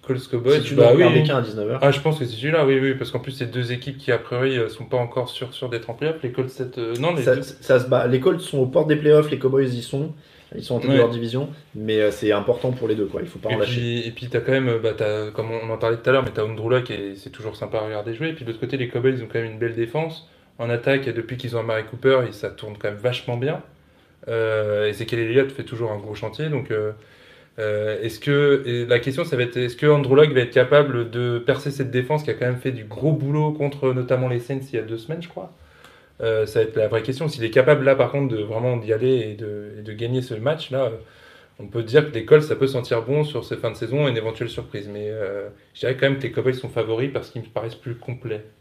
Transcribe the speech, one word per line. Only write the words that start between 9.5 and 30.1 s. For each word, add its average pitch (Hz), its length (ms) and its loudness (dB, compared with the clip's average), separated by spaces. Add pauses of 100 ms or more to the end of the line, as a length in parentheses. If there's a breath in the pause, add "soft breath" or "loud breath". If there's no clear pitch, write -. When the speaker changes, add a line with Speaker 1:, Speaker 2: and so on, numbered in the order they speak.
Speaker 2:
y 120 160 -4
sont. 147 300 -6 (420 soft breath)
Ils - 80 -12
sont 123 140 -4
en - 20 0
tête 131 120 0
Speaker 1:
Ouais. 139 40 6
Speaker 2:
de 131 60 8
leur 117 100 6
division, 120 380 -4 (260 loud breath)
mais, 107 260 0
euh, 104 120 4
c'est 107 180 0
important 120 400 2
pour 123 160 -4
les 107 80 2
deux, 107 120 0
quoi. - 140 -6
Il - 60 -6
faut - 140 -14
pas 107 100 -4
Speaker 1:
Et 113 60 0
Speaker 2:
en - 20 -2
lâcher. 120 220 0
Speaker 1:
puis, 117 260 -2
et 117 60 -8
puis, 123 160 -12
t'as 123 100 -2
quand 131 140 0
même, 131 160 2
euh, 113 100 2
bah, 110 180 0
t'as, 107 360 -2
comme 113 180 -6
on, 113 180 -6
on 113 40 -4
en 113 40 -4
parlait 117 200 0
tout 117 120 -2
à 127 40 6
l'heure, 131 100 4
mais 120 100 -4
t'as 107 120 -2
Andrew 110 260 -4
Luck 123 180 2
et 101 280 -8
c'est - 140 -18
toujours 107 260 -12
sympa 110 220 -6
à - 20 0
regarder 107 340 -6
jouer. 151 140 -6
Et 160 40 -6
puis, 143 120 -12
de 117 60 -8
l'autre 113 100 -8
côté, 131 160 -4
les 123 100 -2
Cowboys, 127 240 2
ils 123 140 -4
ont - 20 -12
quand 117 140 -4
même 113 100 -6
une 110 80 -14
belle 113 160 -2
défense. 151 560 -4 (300 soft breath)
En 117 100 -4
attaque, 135 420 0
depuis 117 240 -6
qu'ils 117 200 -6
ont - 20 -2
Amari 110 320 -2
Cooper, 131 380 4
et 101 40 -10
ça - 180 -8
tourne 104 280 -14
quand 104 100 -4
même 104 80 -6
vachement 123 400 -2
bien. 147 240 -4 (680 soft breath)
Euh, 107 600 0
Ezekiel 110 300 -4
Elliott 123 320 2
fait - 140 -10
toujours 113 260 -6
un 104 80 -6
gros 104 160 -10
chantier, 117 340 -6
donc, 135 220 -4
euh, 107 220 -2 (680 soft breath)
euh, 107 420 -2
est-ce 113 200 -6
que, 143 460 4
et 120 200 -2
la 120 140 4
question, 139 240 -2
ça 165 120 -2
va 123 60 2
être, 120 140 -2
est-ce 123 200 -2
que 147 100 2
Andrew 139 280 6